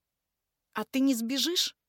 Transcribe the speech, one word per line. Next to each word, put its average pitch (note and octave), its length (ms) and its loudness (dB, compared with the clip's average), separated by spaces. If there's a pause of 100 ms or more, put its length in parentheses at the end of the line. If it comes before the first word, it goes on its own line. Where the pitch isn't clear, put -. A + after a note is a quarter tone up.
(720)
«А G#3+ 120 -4
ты - 160 -2
не C4+ 140 4
сбежишь?» C4 600 -2 (140)